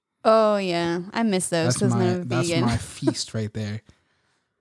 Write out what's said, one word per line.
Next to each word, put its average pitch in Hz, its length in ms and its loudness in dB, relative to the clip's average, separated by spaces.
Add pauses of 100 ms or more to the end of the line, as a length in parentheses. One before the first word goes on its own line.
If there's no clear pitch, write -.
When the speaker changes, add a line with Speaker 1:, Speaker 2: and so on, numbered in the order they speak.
(240)
Speaker 1:
Oh 220 340 4
yeah, 170 420 -2 (120)
I 233 120 -2
miss 190 240 0
those 165 200 2
Speaker 2:
That's - 100 0
Speaker 1:
'cause 127 120 2
Speaker 2:
my, - 200 2
Speaker 1:
I'm 175 100 -2
a 175 40 -8
Speaker 2:
that's - 240 0
Speaker 1:
vegan. 165 160 0
Speaker 2:
my 117 120 2
feast - 580 -4
right 107 180 -4
there. 107 300 -6 (800)